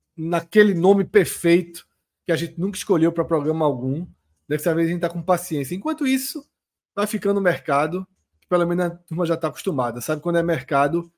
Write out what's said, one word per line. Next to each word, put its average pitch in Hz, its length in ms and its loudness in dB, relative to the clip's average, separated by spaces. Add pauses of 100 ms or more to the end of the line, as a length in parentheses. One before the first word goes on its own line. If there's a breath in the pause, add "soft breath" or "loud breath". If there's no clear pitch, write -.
(160)
naquele 170 580 2
nome 190 300 4
perfeito 175 800 2 (400)
que 175 60 -2
a 165 40 2
gente 165 240 -6
nunca 190 180 -4
escolheu 165 340 2
pra 170 140 -2
programa 156 400 0
algum. 135 400 -2 (420)
Dessa 151 260 -2
vez 165 140 0
a 165 40 0
gente 175 100 -4
tá 170 80 -2
com 170 120 -8
paciência. 170 540 -2
Enquanto 311 300 -4
isso, 262 400 -4 (500)
vai 202 120 -2
ficando 202 320 -2
o 196 40 -2
mercado, 165 640 0 (320)
que - 80 -20
pelo 175 180 2
menos 175 200 0
a 170 60 -2
turma 170 340 -6
já 165 100 0
tá 160 120 -4
acostumada. 127 540 -4
Sabe 151 200 -4
quando 170 160 0
é 170 60 2
mercado, 156 760 0